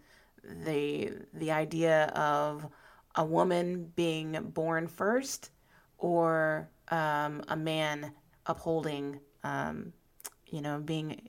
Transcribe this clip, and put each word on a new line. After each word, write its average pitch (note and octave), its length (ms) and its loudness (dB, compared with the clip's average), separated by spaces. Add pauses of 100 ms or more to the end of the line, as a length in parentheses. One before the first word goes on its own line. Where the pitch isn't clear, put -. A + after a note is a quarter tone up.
(440)
the, D3+ 720 -2 (200)
the D#3+ 180 -4
idea D#3 560 4
of D3 600 0 (480)
a D#3+ 100 4
woman F3 720 2
being D#3+ 380 0 (200)
born E3 340 0
first A3+ 640 0 (480)
or, D#3+ 720 2 (200)
um, D3 580 0
a - 80 0
man D#3 560 -2 (340)
upholding, D3+ 720 -2 (240)
um, D3 480 -4 (560)
you D#3 140 -8
know, D3 180 -4
being D#3 500 -6